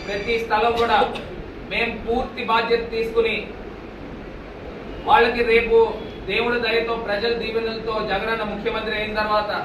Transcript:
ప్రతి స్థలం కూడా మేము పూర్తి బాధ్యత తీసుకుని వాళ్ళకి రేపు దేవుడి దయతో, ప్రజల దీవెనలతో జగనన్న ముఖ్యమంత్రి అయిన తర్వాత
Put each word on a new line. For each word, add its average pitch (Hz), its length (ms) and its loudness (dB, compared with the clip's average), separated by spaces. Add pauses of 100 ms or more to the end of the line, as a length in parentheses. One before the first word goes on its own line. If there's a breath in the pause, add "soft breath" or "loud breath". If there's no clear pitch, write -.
ప్రతి 202 300 -2 (100)
స్థలం 220 380 2
కూడా 214 160 4 (720)
మేము 220 220 -2 (100)
పూర్తి 233 380 -2 (100)
బాధ్యత 226 320 2 (100)
తీసుకుని 226 400 2 (1700)
వాళ్ళకి 233 420 6
రేపు 226 280 6 (520)
దేవుడి 233 360 2
దయతో, 226 280 2 (140)
ప్రజల 214 240 0 (100)
దీవెనలతో 226 520 -4 (180)
జగనన్న 220 400 -2
ముఖ్యమంత్రి 214 480 -2
అయిన 214 200 -4
తర్వాత 208 320 2 (140)